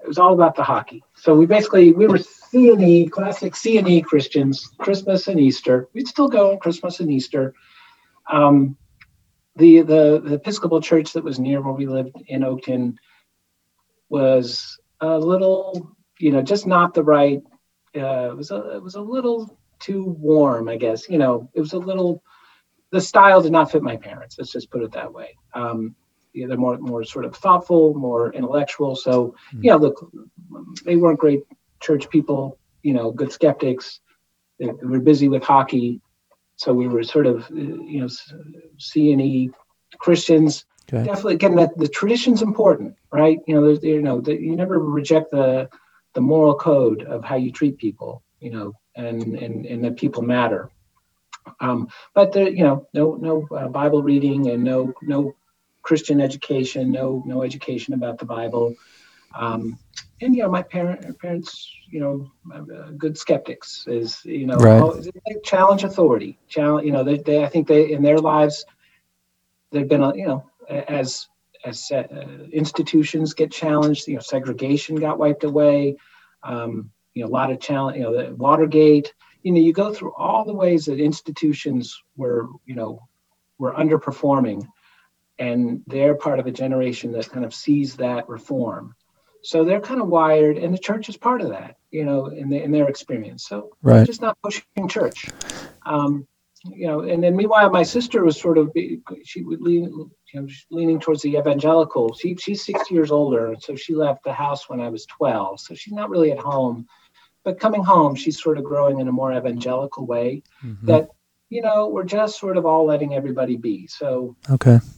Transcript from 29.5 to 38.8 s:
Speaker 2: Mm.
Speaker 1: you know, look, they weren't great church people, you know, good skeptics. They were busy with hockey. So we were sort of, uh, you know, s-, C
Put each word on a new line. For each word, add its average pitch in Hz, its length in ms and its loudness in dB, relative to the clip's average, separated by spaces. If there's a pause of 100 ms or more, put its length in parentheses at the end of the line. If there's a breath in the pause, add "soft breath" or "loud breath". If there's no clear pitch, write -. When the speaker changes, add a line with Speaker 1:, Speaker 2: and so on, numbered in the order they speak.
Speaker 2:
Mm. 110 100 -8
Speaker 1:
you 233 60 6
know, 175 80 8
look, - 340 0 (720)
they 175 120 2
weren't 165 220 4
great 143 260 2 (360)
church 147 300 -2
people, 139 480 -2 (240)
you 143 100 0
know, 113 180 -2
good 131 220 -6
skeptics. 131 680 -2 (580)
They 127 80 -8
were 127 340 -4
busy 139 280 6
with 131 140 0
hockey. 131 600 0 (540)
So 131 180 -2
we 123 140 0
were 117 140 0
sort 143 240 2
of, 117 240 -2
uh, 107 40 -14
you 147 460 -8
know, 123 60 -4
s-, 143 280 -16 (440)
C 151 340 2